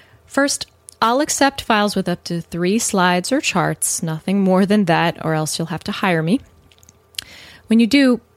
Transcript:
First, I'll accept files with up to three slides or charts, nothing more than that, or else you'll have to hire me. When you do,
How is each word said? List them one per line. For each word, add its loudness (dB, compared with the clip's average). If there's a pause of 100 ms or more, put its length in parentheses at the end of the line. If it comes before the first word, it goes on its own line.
(260)
First, -2 (360)
I'll 2
accept 0
files 0
with -2
up -6
to -6
three -2
slides 0
or 0
charts, -2
nothing -2
more 4
than 2
that, 0
or -2
else -4
you'll -6
have -10
to -6
hire 0
me. 0 (1300)
When 4
you 4
do, 4 (160)